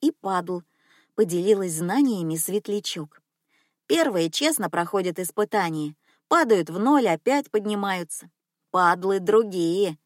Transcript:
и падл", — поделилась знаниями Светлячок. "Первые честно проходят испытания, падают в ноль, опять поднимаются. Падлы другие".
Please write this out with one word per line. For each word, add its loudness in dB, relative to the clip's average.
и 2
падл", — -4
поделилась 0
знаниями 0
Светлячок. -6
"Первые 2
честно -2
проходят -2
испытания, -4
падают 2
в -8
ноль, 4
опять 0
поднимаются. -6
Падлы 2
другие". 2